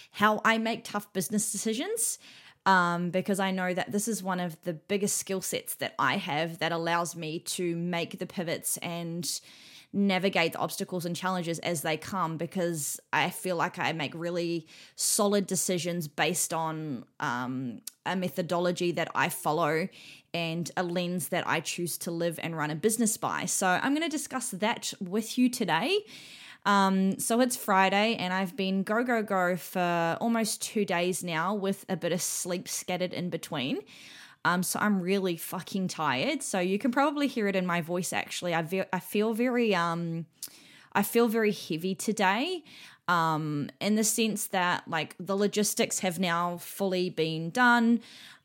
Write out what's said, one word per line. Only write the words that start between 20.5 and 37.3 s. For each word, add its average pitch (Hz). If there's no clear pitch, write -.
a 185
lens 175
that 170
I 147
choose 175
to -
live 170
and 165
run 151
a -
business 214
by. 85
So 190
I'm 262
gonna 320
discuss 277
that 208
with 208
you 254
today. 240
Um, 190
so 240
it's 247
Friday 196
and 180
I've 185
been 190
go, 214
go, 233
go 185
for 175
almost 226
two -
days 180
now 170
with 196
a 185
bit 160
of 170
sleep -
scattered 180
in 175
between. 165
Um, 180
so -
I'm 202
really 185
fucking 185
tired. 160
So -
you 185
can 247
probably 285
hear 208